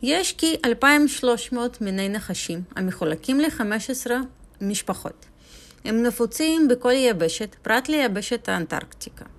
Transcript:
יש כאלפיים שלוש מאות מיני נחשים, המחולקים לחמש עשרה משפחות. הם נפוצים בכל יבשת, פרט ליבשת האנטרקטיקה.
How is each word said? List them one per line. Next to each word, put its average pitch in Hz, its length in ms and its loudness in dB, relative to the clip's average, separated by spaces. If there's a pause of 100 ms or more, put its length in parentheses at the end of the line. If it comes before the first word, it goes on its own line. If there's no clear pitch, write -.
יש 339 300 0
כאלפיים 294 760 4
שלוש - 440 0
מאות 240 280 -4
מיני 196 280 -2
נחשים, 185 540 -6 (140)
המחולקים 185 640 -2
לחמש 220 500 -2
עשרה 247 300 -2 (400)
משפחות. - 640 -6 (580)
הם 220 180 0
נפוצים 302 680 2
בכל 247 240 4
יבשת, 214 720 2
פרט 240 260 0
ליבשת 233 600 -2
האנטרקטיקה. - 760 -6 (140)